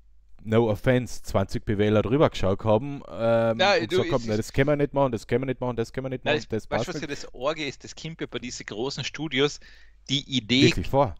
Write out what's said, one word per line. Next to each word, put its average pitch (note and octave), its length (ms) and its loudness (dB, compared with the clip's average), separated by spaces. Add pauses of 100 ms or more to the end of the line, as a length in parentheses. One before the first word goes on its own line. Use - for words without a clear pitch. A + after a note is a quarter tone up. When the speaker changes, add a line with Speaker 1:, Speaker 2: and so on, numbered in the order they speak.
(440)
Speaker 1:
no A2 260 2
offense, B2 540 0
zwanzig G2+ 400 -2
B G#2+ 140 -2
Wler G#2 240 4
drüber B2+ 280 4
geschaut G2 360 0
haben, C3 440 0
ähm, A2+ 480 2
Speaker 2:
Nein, F#3 260 2
Speaker 1:
und D#3 100 -6
Speaker 2:
du, F#3 100 2
Speaker 1:
gesagt A2+ 80 -6
haben, B2+ 100 0
Speaker 2:
es A#2 60 -8
Speaker 1:
"Nein, G#2+ 120 0
Speaker 2:
ist A2 80 -4
Speaker 1:
das - 60 -14
können C#3 140 2
wir D3 80 4
nicht C#3+ 180 0
machen, C#3 200 2
das G#2+ 120 -4
können B2 180 0
wir - 20 -6
nicht C3 160 -4
machen, B2 160 -4
das A2+ 160 -4
können C3+ 120 -6
wir C3 40 -6
nicht C3 160 -8
Speaker 2:
Nein, D3+ 100 2
Speaker 1:
machen, - 140 -6
Speaker 2:
das, A2 180 -4
Speaker 1:
das - 40 -14
Speaker 2:
weißt C#3+ 120 0
du, - 20 -8
Speaker 1:
passt - 40 -8
Speaker 2:
was E3 60 -8
Speaker 1:
nicht." C#3+ 260 -8
Speaker 2:
ja - 60 -14
das - 60 -16
Orge D3+ 320 -4
ist? - 200 -10
Das - 100 -16
kommt D#3+ 240 -12
ja D3 100 -6
bei B2 100 -8
diesen - 260 -10
großen B2 400 -6
Studios, D3 560 0 (480)
die C#3 280 -2
Idee, B2 260 4
Speaker 1:
Wirklich D3+ 260 4
vor. C3 300 2